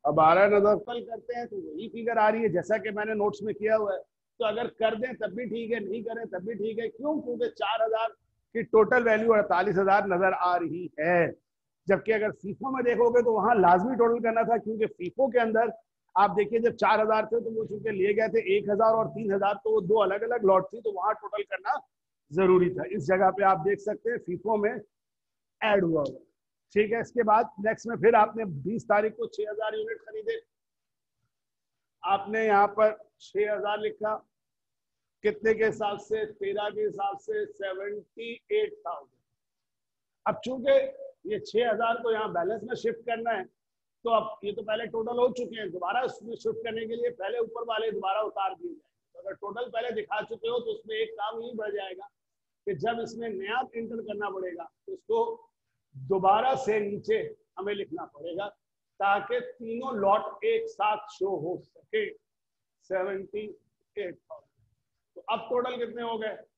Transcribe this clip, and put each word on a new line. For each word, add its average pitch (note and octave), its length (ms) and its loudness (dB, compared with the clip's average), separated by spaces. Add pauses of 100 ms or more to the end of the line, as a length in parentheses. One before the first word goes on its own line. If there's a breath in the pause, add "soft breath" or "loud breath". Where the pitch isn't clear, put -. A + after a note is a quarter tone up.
अब D3+ 140 4
आ D#3+ 140 8
रहा F#3 100 8
है G#3 80 6
नजर? G#3 260 6
कल A#3+ 240 -8
करते A3+ 340 -12
हैं A#3+ 120 -8
तो A3 100 -12
वही D#3+ 320 -10
figure A3+ 280 -2
आ G#3+ 120 6
रही A3 120 0
है, A3 100 2
जैसा F3+ 260 0
कि G#3 140 -6
मैंने G#3+ 240 -4
notes G3+ 280 0
में G#3+ 120 -4
किया A3 200 2
हुआ G#3 180 0
है। F#3 60 -4
तो - 460 -10
अगर A3 240 -2
कर A3 260 0
दें B3 200 -6
तब G3+ 200 -6
भी A#3+ 100 -6
ठीक A3+ 260 -6
है, A#3 100 -2
नहीं G#3 220 -6
करें A3+ 260 -8
तब F3+ 160 -8
भी A3+ 100 -6
ठीक G#3 240 -4
है। A3+ 100 -6
क्यों? D4 320 -4
क्योंकि A#3+ 280 -4
चार G#3+ 340 -2
हजार A3+ 240 0 (480)
की A#3 100 -2
total A3+ 380 6
value A3+ 300 4
अड़तालीस G3 440 4
हजार G3 300 4
नजर F#3 280 4
आ F3+ 220 2
रही E3+ 320 -4 (100)
है, E3+ 320 4 (560)
जबकि G3 240 0
अगर G#3+ 220 0
फीफो G#3 380 -8
में C4 140 -4
देखोगे A#3+ 380 4
तो A#3 100 4
वहां A3 260 4
लाजमी F#3 360 6
total A#3 260 4
करना A3+ 220 2
था, A3+ 140 2
क्योंकि G#3+ 300 -2
फीफो G#3 400 -2
के A#3+ 120 2
अंदर A3+ 320 2 (440)
आप G3 160 6
देखिए G#3 280 0
जब A#3 160 2
चार A3 260 4
हजार G#3+ 240 4
थे A3+ 160 -2
तो A3+ 100 -6
वो A3 140 -4
चूंकि G#3 260 -6
लिए G3+ 220 2
गए A3 160 2
थे A3 120 2 (140)
एक G3+ 140 0
हजार A3 240 4
और A3 160 2
तीन G#3 240 -4
हजार, G3 220 2
तो A3 160 -4
वो A3 120 4
दो G#3 160 4
अलग-अलग G#3+ 460 0
lot F#3+ 200 6
थी, A3+ 160 -14
तो A3 100 -2
वहां G3 240 0
total G#3 300 -8
करना G3 300 -2 (560)
जरूरी F3+ 400 6
था। D3+ 160 -6
इस F#3 180 -6
जगह F#3+ 260 4
पे F#3+ 140 -2
आप F#3+ 140 6
देख G3 220 0
सकते G#3+ 300 -4
हैं A#3+ 80 -4
फीफो G#3 380 -2
में G#3 140 2 (880)
ऐड G#3 220 4
हुआ D#3+ 180 2
हुआ। C3+ 180 -6 (560)
ठीक G#3 160 4
है, A#3 100 0
इसके A#3+ 240 0
बाद A3 340 4
next G#3+ 280 -2
में A#3 100 -4
फिर G#3+ 180 6
आपने A3 300 4 (180)
बीस G#3+ 220 -4
तारीख G#3+ 300 2
को A3+ 120 -6
छह G#3 240 -6
हजार - 240 -4
unit A4 240 -6
खरीदे, A4 400 -8 (1600)
आपने G3 420 0
यहाँ G3+ 240 6
पर G#3+ 280 4 (240)
छह G#3 320 -2
हजार G#3 260 -2
लिखा, G#3+ 360 -4 (1080)
कितने G#3 300 2
के G#3+ 120 2
हिसाब G#3 340 -2
से? G#3+ 260 -4
तेरह G#3 440 -6
के G#3 120 -6
हिसाब G3 380 -4
से G#3+ 280 -6
सेवेंटी G#3 840 -10 (200)
एट G#3 240 0
थाउजेंड। C#3+ 440 -12 (1040)
अब G#3+ 200 -2
चूंकि C4 320 2 (520)
ये G#3 120 -2
छह A#3 300 0
हजार A#3 320 0
को A#3 80 0
यहाँ G#3+ 220 -2
balance G3 300 -2
में A#3 140 -6
shift A3+ 280 -4
करना A#3 260 -2
है, G3 120 -2 (600)
तो A#3 60 0
अब A3 320 0
ये G3+ 100 -4
तो A3+ 100 -8
पहले G#3+ 240 -4
टोटल A3+ 320 -4
हो B3 100 4
चुके A#3+ 260 -6
हैं, G#3 160 -8
दोबारा F3+ 320 -2
उसमें A#3 320 -8
shift A3 240 -6
करने A3+ 280 -8
के A3+ 80 -6
लिए A#3+ 180 -2
पहले G#3 260 -6
ऊपर A3+ 260 -6
वाले A3+ 260 -2
दोबारा G3 320 -2
उतार G3 300 -4
दिए F3 160 -12
जाएंगे। - 460 -20
तो E3+ 40 -20
अगर F#3+ 160 -10
total G#3 340 -8
पहले A#3 240 -4
दिखा G#3 300 -6
चुके A3+ 260 -8
हो A#3+ 100 -2
तो A#3 120 -6
उसमें G#3+ 240 -10
एक A3 180 -4
काम A3 280 -8
यही A#3+ 140 -12
बढ़ G#3+ 160 -6
जाएगा G3 360 -10 (600)
कि G3+ 80 -4
जब A3+ 260 -4
इसमें A3+ 280 -8
नया G3+ 300 -4 (160)
एंटर A3+ 280 -8
करना G#3 260 -6
पड़ेगा F3+ 340 -8
तो - 300 -16
उसको A4+ 560 -4 (460)
दोबारा F#3+ 600 2
से G#3+ 240 0
नीचे G#3 360 -2 (400)
हमें G3 160 -4
लिखना G3 340 -8
पड़ेगा, E3+ 400 -10
ताकि G3+ 920 -2
तीनों A#3+ 560 -8
लॉट G3+ 480 2
एक A3+ 240 0
साथ G#3+ 400 -2
शो F#3+ 280 -4
हो D#3+ 220 -6
सके। - 500 -6 (800)
सेवेंटी F#3+ 540 -4 (520)
एट G3 200 -8
थाउजेंड। - 320 -20 (680)
तो - 80 -18
अब A#3 160 -4 (100)
total B3 280 -4
कितने A#3 260 -8
हो A3+ 140 -4
गए? G#3+ 200 -6 (200)